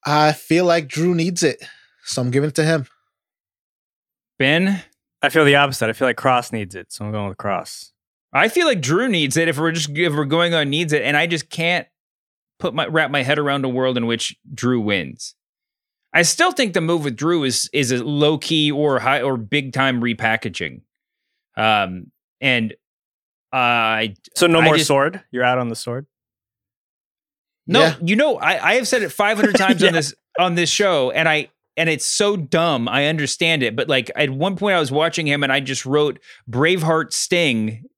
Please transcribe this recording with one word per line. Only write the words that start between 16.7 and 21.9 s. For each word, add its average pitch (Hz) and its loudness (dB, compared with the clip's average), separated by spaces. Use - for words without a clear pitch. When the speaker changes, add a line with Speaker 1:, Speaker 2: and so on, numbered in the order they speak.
Speaker 2:
the 185 0
move 165 0
with 131 -4
Drew 160 0
is, 127 -2
is 135 0
a 123 -2
low 147 0
key 151 0
or 143 0
high 131 0
or 131 0
big 131 -4
time 131 0
repackaging. 110 -4
Um, 101 0